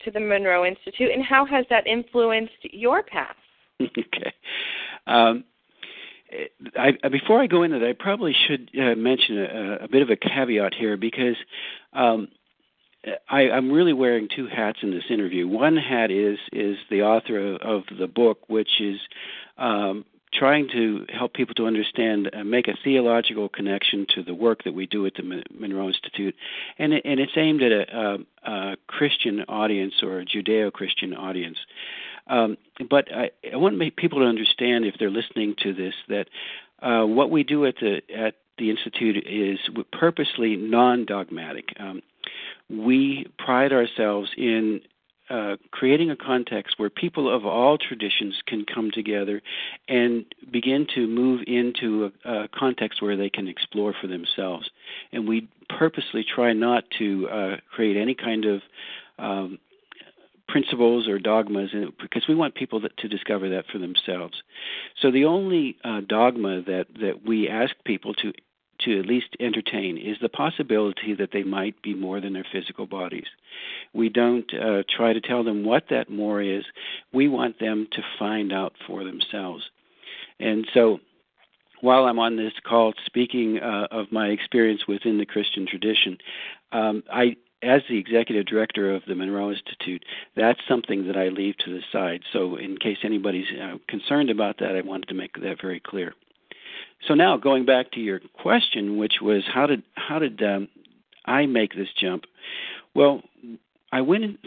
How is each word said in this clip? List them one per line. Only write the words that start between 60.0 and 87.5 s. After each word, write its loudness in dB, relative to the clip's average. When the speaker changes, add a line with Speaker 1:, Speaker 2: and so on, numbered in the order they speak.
Speaker 2:
principles 2
or 0
dogmas, 0
and, -4
because -4
we 4
want 0
people -4
that, -6
to -8
discover -4
that -4
for -8
themselves. -4
So 6
the 6
only, 2
uh, -4
dogma 2
that, -2
that -4
we 0
ask -2
people -4
to, -6
to 0
at -4
least -2
entertain -4
is -8
the 0
possibility -2
that -4
they -2
might -6
be -6
more -6
than -6
their -8
physical -8
bodies. -8
We 2
don't, 2
uh, 0
try 4
to -2
tell -2
them 0
what 2
that 0
more -2
is. -2
We 4
want -2
them -2
to -6
find -2
out -4
for -8
themselves. -6
And 0
so 6
while 8
I'm 2
on 2
this -2
call 4
speaking, 0
uh, -2
of -6
my 0
experience 2
within 0
the 0
Christian -2
tradition, 0
um, 0
I, 4